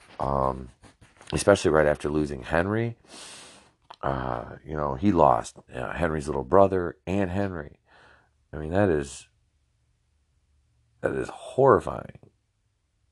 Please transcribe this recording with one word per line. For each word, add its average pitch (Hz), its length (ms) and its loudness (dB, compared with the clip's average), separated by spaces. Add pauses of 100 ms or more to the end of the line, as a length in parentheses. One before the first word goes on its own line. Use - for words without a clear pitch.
(180)
um, 67 520 -2 (640)
especially 95 400 4
right 76 140 6
after 73 220 0
losing 73 340 -2
Henry. 101 540 -2 (1040)
Uh, 64 640 -6
you 76 120 -8
know, 73 180 -2
he 82 160 0
lost, 67 460 4 (180)
uh, 60 180 -8
Henry's 78 360 -2
little 69 160 -4
brother 90 600 4
and 95 240 -2
Henry. 90 500 -6 (720)
I 73 60 -10
mean, 78 120 -8
that 98 200 2
is, 71 380 -4 (1700)
that - 120 -2
is - 160 -6
horrifying. 87 880 2 (920)